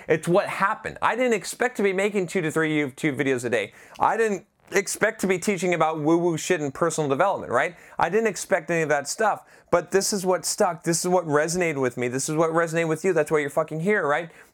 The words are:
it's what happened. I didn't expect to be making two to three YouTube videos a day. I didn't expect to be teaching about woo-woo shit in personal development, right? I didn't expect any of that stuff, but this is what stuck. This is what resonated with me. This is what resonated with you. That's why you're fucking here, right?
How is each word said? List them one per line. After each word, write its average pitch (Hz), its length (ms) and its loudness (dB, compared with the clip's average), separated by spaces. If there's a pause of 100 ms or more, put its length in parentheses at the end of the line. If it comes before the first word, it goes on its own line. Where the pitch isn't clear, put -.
it's 160 200 0
what 175 200 4
happened. 196 520 -2
I 185 160 0
didn't 240 200 2
expect 233 420 -4
to 214 60 0
be 196 100 2
making 196 320 0
two 180 160 -2
to 156 80 0
three 156 260 0
YouTube 147 400 -2
videos 131 300 0
a 117 60 -2
day. 104 220 0 (260)
I 180 180 4
didn't 214 300 -2 (240)
expect 202 500 0
to 196 60 -2
be 185 100 2
teaching 180 380 0
about 160 240 0
woo-woo 165 380 2
shit 175 220 0
in 143 120 -4
personal 160 360 -2
development, 131 440 0
right? 151 240 0 (240)
I 165 100 2
didn't 220 160 0
expect 175 460 -2
any 170 100 0
of 151 80 -2
that 143 180 0
stuff, 202 360 -2 (260)
but 175 220 0
this 190 200 2
is 190 140 -4
what 180 200 0
stuck. 175 380 -2
This 165 180 -2
is 180 80 -2
what 180 180 2
resonated 160 520 0
with 127 180 0
me. 123 100 -2
This 127 200 -4
is 156 80 -2
what 160 140 2
resonated 165 380 0
with 156 180 -2
you. 190 80 2
That's 151 160 2
why 156 100 2
you're 143 120 -4
fucking 160 300 -2
here, 190 260 0
right? 160 240 -2 (220)